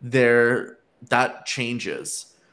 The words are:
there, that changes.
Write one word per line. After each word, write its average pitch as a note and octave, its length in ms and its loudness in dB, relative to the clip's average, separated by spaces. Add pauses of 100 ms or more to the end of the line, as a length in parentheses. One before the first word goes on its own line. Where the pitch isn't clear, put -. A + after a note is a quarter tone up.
there, A#2+ 800 2 (300)
that B2+ 360 0
changes. A#2 920 -8 (160)